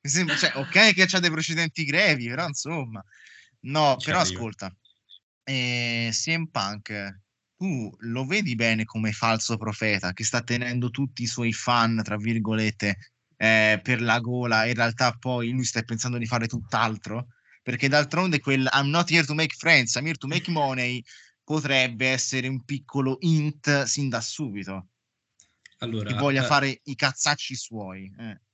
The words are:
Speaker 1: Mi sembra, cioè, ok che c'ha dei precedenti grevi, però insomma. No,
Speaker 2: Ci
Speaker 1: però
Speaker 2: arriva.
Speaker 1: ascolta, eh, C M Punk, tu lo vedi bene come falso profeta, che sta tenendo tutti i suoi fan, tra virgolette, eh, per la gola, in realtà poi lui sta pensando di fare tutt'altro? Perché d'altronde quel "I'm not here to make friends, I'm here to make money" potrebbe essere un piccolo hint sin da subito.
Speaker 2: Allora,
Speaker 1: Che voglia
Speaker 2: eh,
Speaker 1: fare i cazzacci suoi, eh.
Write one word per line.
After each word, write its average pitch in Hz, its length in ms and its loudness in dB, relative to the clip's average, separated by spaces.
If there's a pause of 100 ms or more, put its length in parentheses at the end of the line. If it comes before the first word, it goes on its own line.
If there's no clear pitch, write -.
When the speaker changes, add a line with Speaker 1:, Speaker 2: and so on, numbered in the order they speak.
Speaker 1:
Mi 143 100 -6
sembra, 156 240 2
cioè, 156 220 2
ok 190 380 6
che 185 120 6
c'ha 185 140 2
dei 175 100 2
precedenti 160 540 -2
grevi, 143 420 2
però 147 220 -4
insomma. 135 560 -8 (560)
No, 139 380 4
Speaker 2:
Ci - 80 -8
Speaker 1:
però 156 120 2
Speaker 2:
arriva. 95 180 2
Speaker 1:
ascolta, 98 400 -8 (680)
eh, 120 680 -2
C 165 240 0
M 165 100 -2
Punk, 101 760 -6 (360)
tu 139 320 -4 (120)
lo 117 260 -4
vedi 165 300 0
bene 113 280 2
come 110 280 -2
falso 113 440 0
profeta, 104 560 -2
che 110 120 -6
sta 117 180 0
tenendo 123 480 -2
tutti 135 320 -4
i 117 60 -2
suoi 117 240 -2
fan, 117 500 2
tra 104 140 -4
virgolette, 107 960 -2 (240)
eh, 107 440 6
per 120 220 0
la 117 160 2
gola, 117 480 0
in 120 80 0
realtà 117 380 2
poi 120 380 -4
lui 127 140 -2
sta 117 180 -2
pensando 120 360 -4
di 120 80 -4
fare 113 220 -2
tutt'altro? 113 800 -4 (340)
Perché 120 240 -2
d'altronde 147 540 2
quel 135 320 2
"I'm 139 160 2
not 170 200 2
here 160 160 4
to 143 100 -4
make 156 220 -2
friends, 143 380 4
I'm 131 120 -2
here 160 100 -2
to - 100 -10
make 170 240 -4
money" 127 500 -2 (440)
potrebbe 131 640 2
essere 131 400 0
un 131 160 -4
piccolo 135 560 -2
hint 151 640 2
sin 135 240 -2
da 113 120 -2
subito. 98 680 -8 (880)
Speaker 2:
Allora, 113 320 -4
Speaker 1:
Che 113 80 -2
voglia 135 240 2
Speaker 2:
eh, 123 40 0
Speaker 1:
fare 139 360 2
i 135 140 -8
cazzacci 143 580 -2
suoi, 98 640 -12
eh. 110 220 -14 (120)